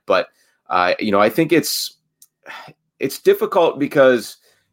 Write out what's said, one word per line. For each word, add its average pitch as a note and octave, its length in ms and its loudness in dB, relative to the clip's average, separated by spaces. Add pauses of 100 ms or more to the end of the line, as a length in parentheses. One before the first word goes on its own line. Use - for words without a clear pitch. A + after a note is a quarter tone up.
But, F#2 220 0 (420)
uh, F2+ 280 0
you G#2 120 -4
know, G2 80 2
I G#2+ 100 4
think E3 220 -2
it's, - 460 -2 (1040)
it's C#3 200 -6
difficult G3 580 0
because C3 600 2 (360)